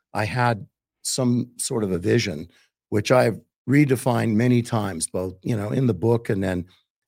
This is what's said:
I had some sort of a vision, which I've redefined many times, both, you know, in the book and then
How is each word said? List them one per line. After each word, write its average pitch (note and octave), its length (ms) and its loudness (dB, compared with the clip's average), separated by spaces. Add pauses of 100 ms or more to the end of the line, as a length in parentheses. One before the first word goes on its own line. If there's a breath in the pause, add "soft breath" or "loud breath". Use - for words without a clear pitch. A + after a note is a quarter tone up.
(140)
I G#2 100 -2
had A#2+ 420 0 (360)
some B2 560 -2
sort A#2+ 260 -4
of F#2 80 -2
a F2 60 0
vision, G2 500 0 (420 soft breath)
which G#2 200 0
I've B2 300 4 (280)
redefined B2 640 2
many A#2+ 280 4
times, G2+ 440 -4
both, F#2 360 -6
you B2 140 -4
know, G#2 140 -4
in C3 160 0
the A2 80 2
book A2+ 340 0
and G2 140 0
then F2+ 240 -2 (420 soft breath)